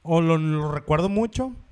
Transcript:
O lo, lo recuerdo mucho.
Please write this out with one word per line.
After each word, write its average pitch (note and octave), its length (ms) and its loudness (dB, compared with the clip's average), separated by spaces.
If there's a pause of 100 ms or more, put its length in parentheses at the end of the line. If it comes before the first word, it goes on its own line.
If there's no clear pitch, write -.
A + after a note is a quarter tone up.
O E3 200 2
lo, E3 180 4
lo D#3 320 -2
recuerdo D3+ 380 0
mucho. A#3 440 -2 (180)